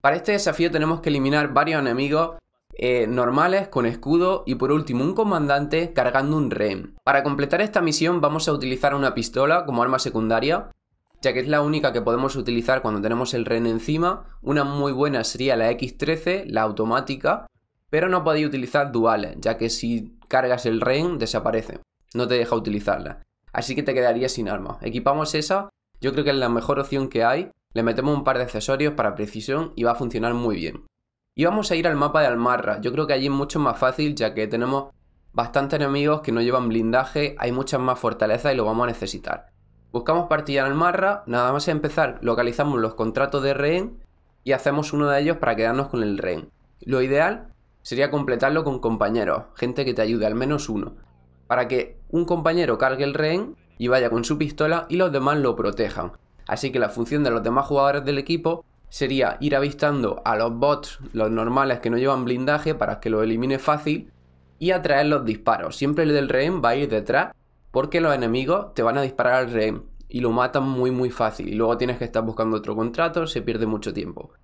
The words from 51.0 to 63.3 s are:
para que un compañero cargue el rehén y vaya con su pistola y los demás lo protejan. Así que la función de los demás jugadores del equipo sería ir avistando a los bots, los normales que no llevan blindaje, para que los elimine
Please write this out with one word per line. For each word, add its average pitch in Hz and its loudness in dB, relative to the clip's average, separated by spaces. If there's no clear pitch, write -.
para 123 0
que - -2
un 165 0
compañero 165 2
cargue 131 0
el 139 -2
rehén 175 0
y 120 -2
vaya 123 4
con 117 0
su 147 -2
pistola 156 0
y 170 0
los 185 4
demás 143 2
lo 127 2
protejan. 98 -2
Así 110 -4
que 131 0
la 117 2
función 135 -2
de 127 2
los 113 0
demás 120 0
jugadores 139 2
del 139 0
equipo 165 -2
sería 131 0
ir 143 0
avistando 139 0
a 113 2
los 117 0
bots, 139 0
los 110 2
normales 120 0
que 120 -2
no 117 2
llevan 127 2
blindaje, 143 0
para 107 -2
que - -4
los 110 2
elimine 123 0